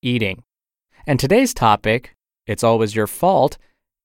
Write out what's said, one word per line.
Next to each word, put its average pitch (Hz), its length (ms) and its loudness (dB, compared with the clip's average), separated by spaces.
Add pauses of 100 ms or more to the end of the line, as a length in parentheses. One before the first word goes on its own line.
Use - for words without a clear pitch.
eating. 110 420 -4 (600)
And 139 140 -2
today's 220 340 2
topic, 110 600 0 (320)
"It's 107 160 -6
always 113 320 0
your 107 120 0
fault," 170 500 0 (480)